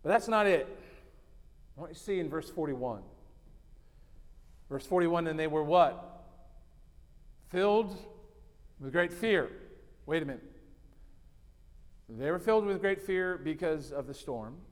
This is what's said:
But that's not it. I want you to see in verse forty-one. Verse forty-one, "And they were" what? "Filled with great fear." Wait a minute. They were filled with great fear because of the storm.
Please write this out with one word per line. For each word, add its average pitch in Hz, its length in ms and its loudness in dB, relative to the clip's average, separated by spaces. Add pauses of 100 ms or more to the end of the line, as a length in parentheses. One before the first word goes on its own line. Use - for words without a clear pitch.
But 147 80 -4
that's 220 180 4
not 214 180 4
it. 180 220 4 (1080)
I - 20 -18
want 156 120 -12
you 165 40 -16
to - 60 -20
see 196 180 -2
in 160 100 -2
verse 156 200 -6
forty-one. 123 540 -4 (1600)
Verse 139 180 -8
forty-one, 170 420 2
"And 156 120 -2
they 156 80 0
were" 156 160 0
what? 156 640 2 (1200)
"Filled 202 480 2 (880)
with 135 100 -8
great 175 220 2
fear." 185 360 2 (560)
Wait 160 160 0
a 147 40 -4
minute. 131 180 -8 (1700)
They 120 200 -4
were 180 100 0
filled 220 260 4
with 196 160 0
great 190 200 0
fear 185 360 -2
because 156 560 -4
of 135 140 -6
the 139 60 -10
storm. 123 440 -8 (140)